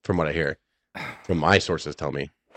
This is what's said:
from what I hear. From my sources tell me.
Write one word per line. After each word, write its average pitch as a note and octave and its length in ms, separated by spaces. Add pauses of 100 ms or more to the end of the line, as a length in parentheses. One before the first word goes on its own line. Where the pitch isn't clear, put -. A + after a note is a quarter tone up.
from F#2+ 140
what E2 100
I D2+ 60
hear. D#2 260 (680)
From F2 140
my F2 200
sources D2+ 360
tell D2 180
me. C#2+ 160 (280)